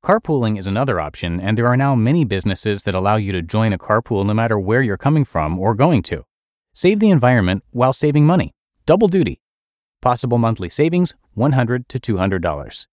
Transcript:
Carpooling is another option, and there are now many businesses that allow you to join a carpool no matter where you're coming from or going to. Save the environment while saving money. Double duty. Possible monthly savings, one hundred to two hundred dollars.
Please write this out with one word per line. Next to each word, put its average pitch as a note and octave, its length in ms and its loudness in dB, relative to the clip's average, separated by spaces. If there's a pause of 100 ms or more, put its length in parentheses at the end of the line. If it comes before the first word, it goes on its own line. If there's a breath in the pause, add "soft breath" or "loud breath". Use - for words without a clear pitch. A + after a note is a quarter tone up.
Carpooling C#3+ 560 0
is F#2+ 100 -8
another G#2 340 -2
option, E2+ 400 -6
and G#2 160 0
there A#2 100 2
are B2 80 2
now C#3 180 0
many C3 300 2
businesses G2+ 600 -2
that G2 120 -2
allow G2 220 2
you G2+ 160 -2
to F2+ 80 -2
join G#2+ 320 0
a F#2 40 -4
carpool G#2+ 480 -2
no G#2 80 0
matter A2+ 240 0
where G#2 240 0
you're G#2+ 140 0
coming C#3+ 300 0
from D#2+ 340 -4
or G#2 160 0
going C3+ 280 2
to. - 200 -8 (500)
Save G3+ 280 2
the G#3+ 80 4
environment A#2+ 520 2 (100)
while B2 200 0
saving D3 340 2
money. E3 280 2 (320)
Double G3 240 4
duty. E3+ 320 -2 (600)
Possible B2 360 0
monthly A2+ 320 -2
savings, E3 440 0 (200)
one B2+ 180 0
hundred B2 380 -2
to B2+ 100 -8
two G#2+ 200 -4
hundred F#2+ 220 0
dollars. D2+ 520 -6